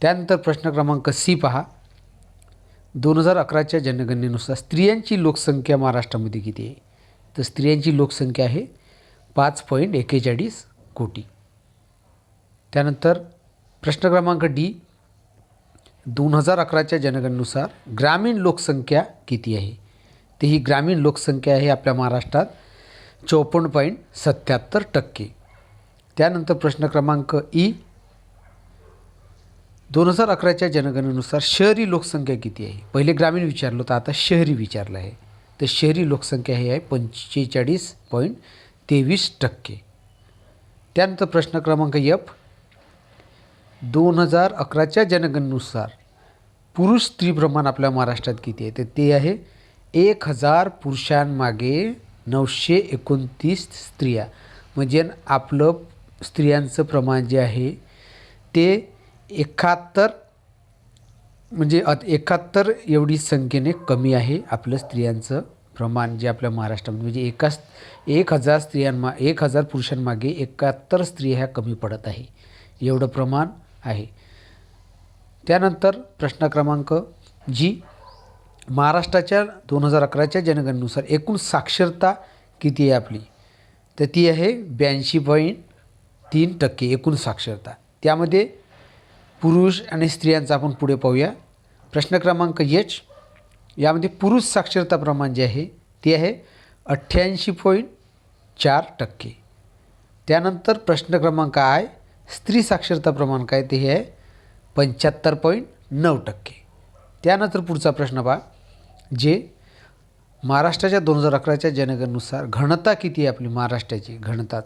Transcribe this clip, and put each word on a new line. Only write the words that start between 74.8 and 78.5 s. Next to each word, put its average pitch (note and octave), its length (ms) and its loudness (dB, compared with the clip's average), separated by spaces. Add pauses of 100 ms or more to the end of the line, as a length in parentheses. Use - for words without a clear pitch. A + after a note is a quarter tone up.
त्यानंतर F#3 520 2 (200)
प्रश्न D3+ 280 -2
क्रमांक D3 460 0 (600)
जी, E3+ 280 0 (880)